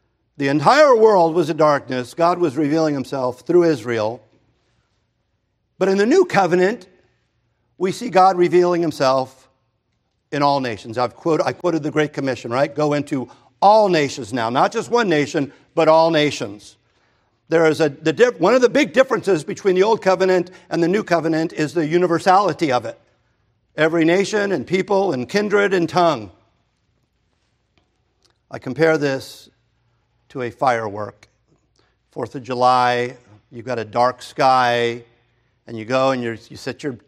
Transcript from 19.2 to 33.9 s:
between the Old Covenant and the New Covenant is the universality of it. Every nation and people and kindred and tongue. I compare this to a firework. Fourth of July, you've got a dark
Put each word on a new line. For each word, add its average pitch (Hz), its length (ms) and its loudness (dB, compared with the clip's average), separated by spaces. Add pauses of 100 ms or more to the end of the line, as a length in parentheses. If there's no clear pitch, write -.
between 190 300 -2
the 185 80 4
Old 214 180 0
Covenant 185 500 0 (200)
and 165 120 -2
the 165 60 2
New 208 160 0
Covenant 160 480 -2
is 147 220 -4
the 160 120 -2
universality 175 840 0
of 117 140 -2
it. - 120 -14 (800)
Every 160 280 2
nation 196 480 0
and 143 140 -4
people 190 460 -2
and 123 160 -6
kindred 202 460 0
and 165 140 0
tongue. 147 420 0 (2250)
I 120 100 -12
compare 156 380 0
this 135 520 -6 (800)
to 131 140 -10
a 120 80 -6
firework. 110 800 -4 (840)
Fourth 131 220 -10
of 139 100 -12
July, 123 720 0 (340)
you've 117 160 -18
got 123 120 -6
a 107 60 -6
dark 123 380 -2